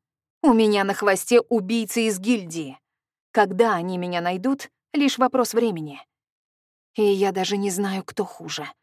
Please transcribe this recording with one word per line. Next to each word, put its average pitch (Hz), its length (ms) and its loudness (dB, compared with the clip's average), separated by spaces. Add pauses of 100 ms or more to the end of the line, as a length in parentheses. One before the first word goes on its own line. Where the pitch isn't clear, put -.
(420)
"У 285 100 6
меня 208 320 4
на 196 100 0
хвосте 202 460 4
убийцы 226 680 0
из 202 120 -2
гильдии. 170 600 -4 (520)
Когда 202 440 2
они 180 240 -4
меня 180 220 -4
найдут, 185 500 -4 (220)
лишь 285 260 0
вопрос 254 360 0
времени. 165 460 -4 (960)
И 220 80 0
я 202 280 2
даже 190 260 -4
не 202 140 -2
знаю, 190 320 -4
кто - 220 -6
хуже, 160 420 -12 (160)